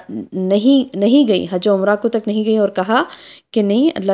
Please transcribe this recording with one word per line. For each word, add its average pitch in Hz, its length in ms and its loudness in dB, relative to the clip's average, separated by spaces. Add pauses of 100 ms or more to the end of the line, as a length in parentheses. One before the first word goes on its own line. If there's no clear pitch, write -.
(320)
نہیں، 208 640 2
نہیں 233 320 4
گئی، 180 220 0
حج 185 180 -2
و 202 60 4
عمرہ 196 220 0
کو 220 120 -4
تک 220 200 -4
نہیں 214 160 -2
گئی 220 120 0
اور 202 120 0
کہا 208 340 -2 (480)
کہ 214 120 0
نہیں، 226 320 2
اللہ 196 200 -2